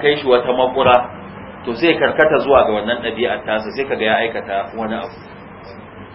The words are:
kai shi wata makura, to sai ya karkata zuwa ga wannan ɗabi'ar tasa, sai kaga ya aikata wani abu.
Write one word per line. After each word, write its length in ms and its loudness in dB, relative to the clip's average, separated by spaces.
kai 180 2
shi 80 -8
wata 240 4
makura, 400 2
to 80 -4
sai 220 2
ya 40 -6
karkata 460 2
zuwa 240 6
ga 80 0
wannan 240 -2
ɗabi'ar 480 -2
tasa, 240 -2
sai 160 -4
kaga 160 -2
ya 160 2
aikata 560 -4
wani 240 -4
abu. 160 -10